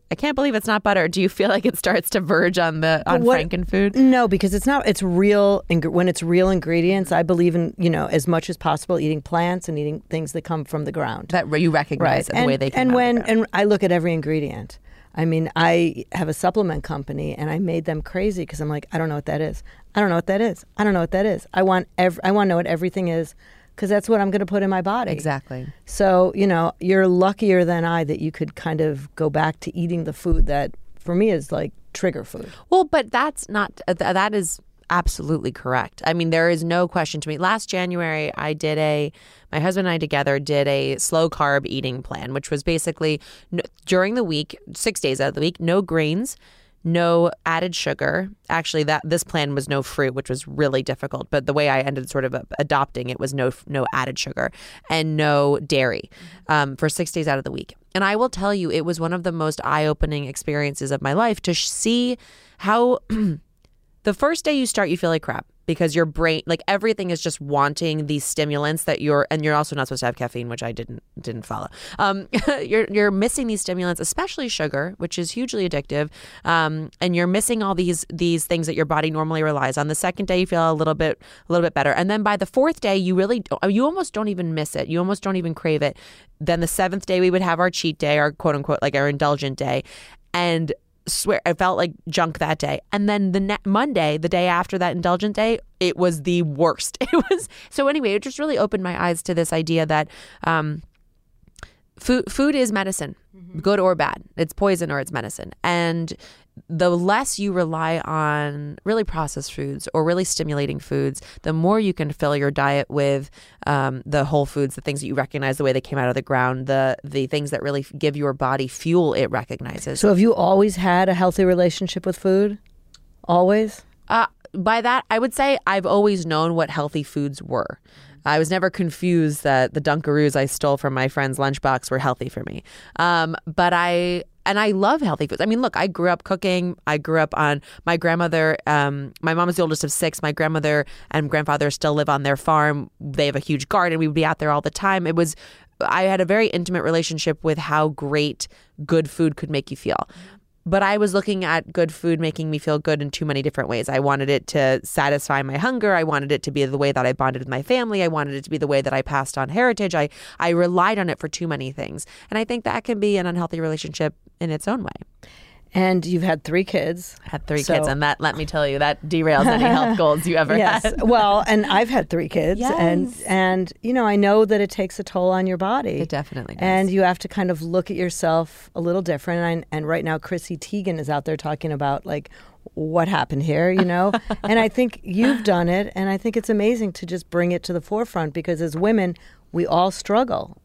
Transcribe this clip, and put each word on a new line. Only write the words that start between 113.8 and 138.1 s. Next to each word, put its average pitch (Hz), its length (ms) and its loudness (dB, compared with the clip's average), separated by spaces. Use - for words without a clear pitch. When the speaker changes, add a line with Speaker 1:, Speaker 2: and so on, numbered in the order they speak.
Speaker 1:
the 143 180 0
whole 143 220 2
foods, 135 280 -2
the - 60 -12
things 143 200 -6
that 139 60 -10
you 113 80 -4
recognize 135 440 -2
the 147 60 0
way 131 80 4
they 131 80 0
came - 180 -6
out 127 100 2
of 123 60 0
the 135 80 -2
ground, 127 440 0
the, 135 380 2
the 143 220 -2
things 147 240 -4
that 147 120 -4
really 143 180 -2
f-, - 180 -12
give 147 180 0
your 143 160 -2
body 135 360 -2
fuel 165 460 2
it 131 120 2
recognizes. - 760 -6
Speaker 2:
So 214 80 4
have 185 100 6
you 220 160 6
always 190 420 4
had 185 320 2
a 185 60 4
healthy 185 300 2
relationship 180 640 2
with 185 120 -2
food? 202 400 2
Always? 196 580 2
Speaker 1:
Uh, 226 180 2
by 214 280 0
that, 240 300 0
I 220 80 2
would 240 160 0
say 277 320 2
I've 190 200 0
always 202 380 4
known 165 300 2
what 156 160 0
healthy 147 320 -2
foods 143 400 -6
were. - 380 -4
I 151 140 4
was 160 120 2
never 185 200 2
confused 165 720 0
that 131 300 4
the 151 60 -2
Dunkaroos 147 540 2
I 139 120 2
stole 139 300 0
from 135 180 -2
my 131 140 0
friend's 135 300 -2
lunchbox 135 520 0
were 131 80 0
healthy 131 300 -2
for - 160 -10
me. - 200 -12
Um, 165 400 0
but 175 260 2
I 175 520 0
and 196 140 0
I 214 100 2
love 208 320 2
healthy 151 240 0
foods. - 140 -4
I - 60 0
mean, 226 140 0
look, 247 160 -2
I 196 120 0
grew 175 200 0
up 175 160 0
cooking. 180 520 -2
I 151 120 0
grew 160 220 0
up 156 160 0
on, 147 240 2
my 170 120 2
grandmother, 165 600 2